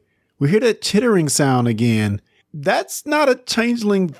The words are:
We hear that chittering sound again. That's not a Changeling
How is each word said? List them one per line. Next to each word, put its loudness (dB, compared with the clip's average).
We 0
hear 2
that 0
chittering 2
sound 2
again. 0
That's -4
not 0
a 4
Changeling -2